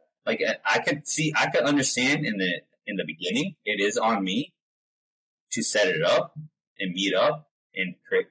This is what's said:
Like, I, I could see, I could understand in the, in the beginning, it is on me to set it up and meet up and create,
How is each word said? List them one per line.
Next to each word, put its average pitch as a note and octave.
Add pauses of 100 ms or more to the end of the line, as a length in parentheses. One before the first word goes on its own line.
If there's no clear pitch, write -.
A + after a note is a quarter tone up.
(260)
Like, A2+
I, -
I -
could D3+
see, D#3
I -
could D#3+
understand C#3+
in G#2+
the, F2+ (240)
in G2+
the -
beginning, - (100)
it G2+
is -
on A2
me F#2+ (1000)
to A2+
set G#2
it E2
up - (460)
and F#2
meet F#2+
up A2 (260)
and F#2 (120)
create, -